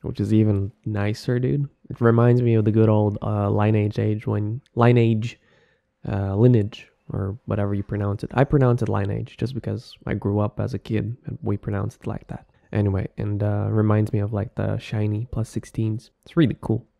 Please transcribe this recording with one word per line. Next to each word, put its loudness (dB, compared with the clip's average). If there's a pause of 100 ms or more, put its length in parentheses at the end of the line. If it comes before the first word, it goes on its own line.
which -8
is 0
even 2 (120)
nicer, -4
dude. -2 (200)
It -14
reminds 6
me 4
of 4
the 4
good 6
old, 2
uh, -2
Lineage 2
age -2
when, -2 (140)
Lineage, 2 (720)
uh, -4
Lineage, 2 (240)
or -6
whatever -2
you -4
pronounce -4
it. -10
I 4
pronounce 4
it -2
Lineage -4
just -6
because -8 (100)
I -4
grew -2
up -4
as -4
a -6
kid -4 (100)
and -10
we -2
pronounce -6
it -16
like -8
that. -14 (260)
Anyway, 0
and, -4
uh, -2
reminds 2
me -2
of, -4
like, -6
the -4
shiny -4
plus -6
sixteens. -6 (140)
It's -8
really 4
cool. -4 (140)